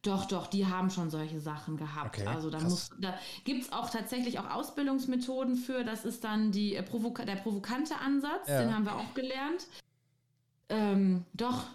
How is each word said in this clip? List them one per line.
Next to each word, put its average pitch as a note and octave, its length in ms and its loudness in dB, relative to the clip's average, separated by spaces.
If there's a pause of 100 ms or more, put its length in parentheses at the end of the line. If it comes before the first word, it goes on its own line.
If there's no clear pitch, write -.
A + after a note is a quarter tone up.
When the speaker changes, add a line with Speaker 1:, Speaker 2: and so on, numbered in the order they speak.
Speaker 1:
doch, G3 240 0
doch, F3+ 220 -2
die G3 180 2
haben F#3 240 4
schon F3+ 180 0
solche D#3 320 -2
Sachen D3+ 380 -4
gehabt. D3+ 400 -4
Speaker 2:
Okay, G2+ 80 0
Speaker 1:
Also D#3 240 -2
da D#3 80 -4
Speaker 2:
krass. E3 120 2
Speaker 1:
muss, - 200 -2 (100)
da F#3 180 -2 (260)
gibt's B3+ 280 -2
auch A#3+ 160 -2
tatsächlich A#3+ 500 -2
auch G3 120 -4
Ausbildungsmethoden C4 1040 0
für. B3+ 260 0
Das A3 220 -4
ist A3+ 200 -4
dann G#3+ 280 4
die, G3+ 220 2
äh, - 80 -2
provoka-, A#3 420 -2
der G3 120 -2
provokante A3+ 640 -2
Ansatz, C#4 500 2
Speaker 2:
Ja. C#3+ 120 4
Speaker 1:
den A3+ 140 4
haben A3 100 4
wir G#3 120 0
auch - 180 -6
gelernt. C4+ 520 -2 (1000)
Ähm, G3 640 4
doch, B3 300 0
Speaker 2:
Wo - 120 -8